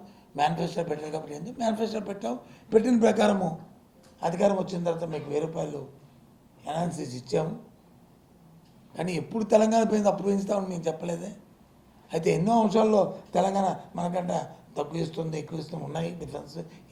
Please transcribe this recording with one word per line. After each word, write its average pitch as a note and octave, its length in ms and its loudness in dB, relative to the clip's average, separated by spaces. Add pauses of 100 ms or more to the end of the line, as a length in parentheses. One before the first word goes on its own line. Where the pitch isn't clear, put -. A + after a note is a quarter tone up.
(360)
మేనిఫెస్టో D#3+ 480 0
పెట్టారు D3+ 260 -6
కాబట్టి D3+ 240 -8
ఎందుకు F3+ 260 -10
మేనిఫెస్టో G#3+ 400 -2
పెట్టాం. G3+ 340 -6 (380)
పెట్టిన A3+ 280 6
ప్రకారము G#3 480 4 (760)
అధికారం F#3+ 340 2
వచ్చిన F3+ 280 -4
తర్వాత E3 200 -2
మీకు D3+ 200 -6
వెయ్యి D3 220 -2
రూపాయలు D#3 340 -6 (840)
ఎన్హాన్సెస్ D#3 480 -4
ఇచ్చాము. D#3+ 400 -2 (1400)
కానీ F3 180 -4
ఎప్పుడు E3+ 320 -4
తెలంగాణ A3 440 6
పోయింది G#3 200 2
అప్పుడు F#3 200 0
పెంచుతామని G3 400 0
మేము E3+ 140 -6
చెప్పలేదే. E3+ 480 -4 (840)
అయితే E3 220 0
ఎన్నో F3+ 180 2 (100)
అంశాల్లో G#3+ 560 4 (160)
తెలంగాణ F#3+ 340 2 (280)
మనకంట F3 360 -2 (440)
తక్కువ D3+ 240 -4
ఇస్తుంది, D#3+ 380 -4
ఎక్కువ D#3 220 -8
ఇస్తుంది D#3 240 -10
ఉన్నాయి D#3+ 300 -4
డిఫరెన్స్. D3+ 440 -12 (340)